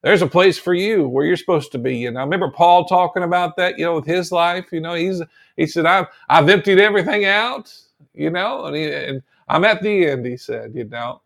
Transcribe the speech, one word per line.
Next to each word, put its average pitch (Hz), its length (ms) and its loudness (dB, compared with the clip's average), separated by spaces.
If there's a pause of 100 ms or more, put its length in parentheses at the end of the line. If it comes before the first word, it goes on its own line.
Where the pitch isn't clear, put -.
There's 180 220 2
a 170 40 2
place 180 320 4
for 180 140 -2
you 180 360 0
where 135 180 0
you're 175 100 2
supposed 165 360 -2
to 131 60 -6
be. 127 180 -4
You 120 160 -6
know, 123 80 -8
remember 156 300 -2
Paul 175 340 4
talking 180 400 0
about 175 320 -2
that, 180 220 -2
you 160 60 -4
know, 170 120 0
with 135 100 -6
his 170 260 -2
life? 175 400 -2
You 160 80 -6
know, 165 140 -8
he's, 175 260 -4 (360)
he 156 100 0
said, 160 180 -2
"I've, 180 220 2 (240)
I've 156 180 6
emptied 196 300 4
everything 202 460 2
out," 214 500 -2 (400)
you 160 160 -4
know, 196 360 -6
and, 147 100 -8
he, 151 140 -4
and 143 320 -8 (260)
"I'm 165 180 2
at 214 160 2
the 196 240 2
end," 127 180 -2
he 123 140 -6
said, 113 360 -12
you 120 100 -8
know. 120 420 -10